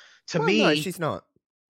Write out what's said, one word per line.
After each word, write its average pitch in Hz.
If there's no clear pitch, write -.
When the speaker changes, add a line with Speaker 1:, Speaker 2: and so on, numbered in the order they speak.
Speaker 1:
to 170
Speaker 2:
Well, -
Speaker 1:
me, 196
Speaker 2:
no, 151
she's 170
not. 139